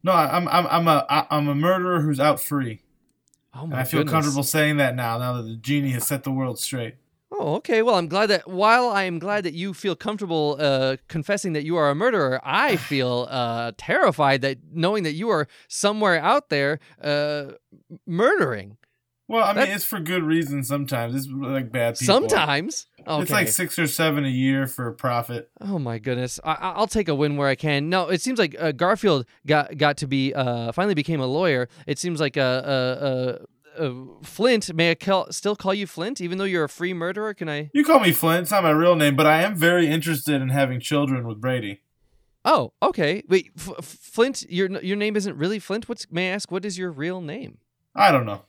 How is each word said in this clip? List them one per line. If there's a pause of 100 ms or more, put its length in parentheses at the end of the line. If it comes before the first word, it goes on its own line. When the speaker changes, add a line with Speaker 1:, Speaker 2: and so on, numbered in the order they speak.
Speaker 1:
No,
I,
I'm,
I'm,
I'm
a,
I,
I'm
a
murderer
who's
out
free. (720)
Speaker 2:
Oh
Speaker 1:
And
Speaker 2:
my
Speaker 1:
I
feel
Speaker 2:
goodness.
Speaker 1:
comfortable
saying
that
now,
now
that
the
genie
has
set
the
world
straight. (360)
Speaker 2:
Oh,
okay.
Well,
I'm
glad
that
while
I
am
glad
that
you
feel
comfortable,
uh, (100)
confessing
that
you
are
a
murderer,
I
Speaker 1:
<sighs>
Speaker 2:
feel,
uh,
terrified
that (140)
knowing
that
you
are (200)
somewhere
out
there, (240)
uh, (400)
m-,
murdering. (500)
Speaker 1:
Well,
I
mean, (120)
Speaker 2:
That
Speaker 1:
it's
for
good
reason
sometimes.
It's,
like,
bad
people.
Speaker 2:
Sometimes? (100)
Speaker 1:
It's, (240)
like,
Speaker 2:
Okay.
Speaker 1:
six
or
seven
a
year
for
profit. (120)
Speaker 2:
Oh,
my
goodness.
I,
I,
I'll
take
a
win
where
I
can.
No,
it
seems
like,
uh,
Garfield (220)
got,
got
to
be,
uh,
finally
became
a
lawyer. (180)
It
seems
like,
uh,
uh, (420)
uh,
uh, (280)
Flint,
may
I
call,
still
call
you
Flint,
even
though
you're
a
free
murderer?
Can
I
Speaker 1:
You
call
me
Flint.
It's
not
my
real
name,
but
I
am
very
interested
in
having
children
with
Brady. (600)
Speaker 2:
Oh,
okay.
Wait,
F-,
F-,
Flint,
your, (140)
your
name
isn't
really
Flint?
What's,
may
I
ask,
what
is
your
real
name? (360)
Speaker 1:
I
don't
know.